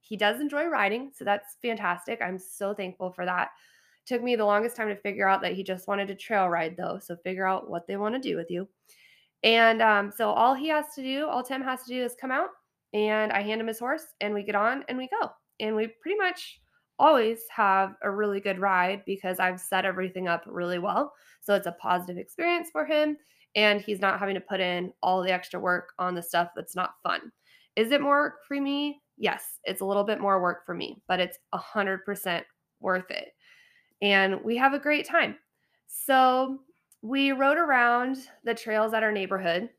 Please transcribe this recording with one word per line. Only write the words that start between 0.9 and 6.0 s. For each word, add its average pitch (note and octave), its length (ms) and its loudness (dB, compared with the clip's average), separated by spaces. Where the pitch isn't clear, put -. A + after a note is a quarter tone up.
so - 80 -14
that's G3+ 380 -2
fantastic. A3 600 -4
I'm F#3 160 -4
so G3 360 -6
thankful F#3 380 -8
for F3+ 140 -8
that. F3+ 260 -2
Took A#3+ 160 -2
me B3 140 2
the G#3+ 100 2
longest G#3+ 300 2
time A3 140 -4
to G3+ 80 -4
figure G3+ 320 0
out F#3+ 120 4
that F3+ 120 -2
he F#3+ 100 -6
just F#3 240 -6
wanted G3 220 -2